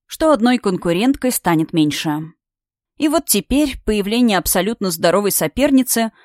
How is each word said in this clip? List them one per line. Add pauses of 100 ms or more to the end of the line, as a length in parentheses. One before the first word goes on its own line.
что
одной
конкуренткой
станет
меньше. (640)
И
вот
теперь
появление
абсолютно
здоровой
соперницы (140)